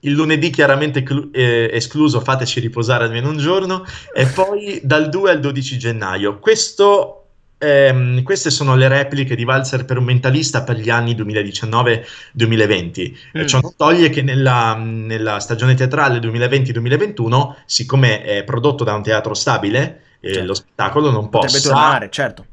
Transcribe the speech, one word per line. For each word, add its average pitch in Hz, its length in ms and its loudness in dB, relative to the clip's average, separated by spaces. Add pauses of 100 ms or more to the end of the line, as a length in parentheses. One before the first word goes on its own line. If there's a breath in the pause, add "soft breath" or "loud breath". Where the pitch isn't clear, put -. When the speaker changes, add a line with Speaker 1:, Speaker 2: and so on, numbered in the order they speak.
Speaker 1:
Il 143 140 -2
lunedì 156 360 2
chiaramente 139 540 2
clu-, 139 280 -4
eh, 117 400 2
escluso, 120 480 0
fateci 127 380 -2
riposare 117 460 -2
almeno 117 240 -2
un 156 100 -4
giorno, 185 460 0 (280 loud breath)
e 131 140 0
poi 196 560 -2
dal 151 260 2
due 185 220 0
al 165 80 4
dodici 135 400 -4
gennaio. 101 640 -4
Questo, 202 800 2 (360)
ehm, 131 680 2
queste 127 280 -2
sono 135 260 2
le 131 120 6
repliche 135 460 0
di 117 100 -4
Valzer 131 420 -2
per 127 100 -2
un 123 80 0
mentalista 127 580 0
per 117 140 -2
gli 110 140 -4
anni 117 240 0
duemiladiciannove 110 920 -2 (280 loud breath)
duemilaventi. 104 840 0 (180 loud breath)
Speaker 2:
Mm. 160 60 -4
Speaker 1:
Eh, 156 60 -2
ciò 135 160 2
non 170 140 -4
toglie 160 340 4
che 131 100 -2
nella, 127 540 2
nella 110 680 -4
stagione 123 340 0
teatrale 131 440 0
duemilaventi 123 540 0
duemilaventuno, 127 920 -2
siccome 123 600 0
è 101 200 -4
prodotto 131 400 -2
da 107 80 -2
un 104 100 -4
teatro 107 300 0
stabile, 117 720 -2 (180 soft breath)
eh, 92 140 -8
Speaker 2:
Certo. 90 120 -4
Speaker 1:
lo 95 80 -4
spettacolo 135 560 -2
non 107 200 -2
Speaker 2:
Potrebbe 120 240 2
Speaker 1:
possa, - 160 -2
Speaker 2:
tornare, 139 400 2
certo. - 420 -6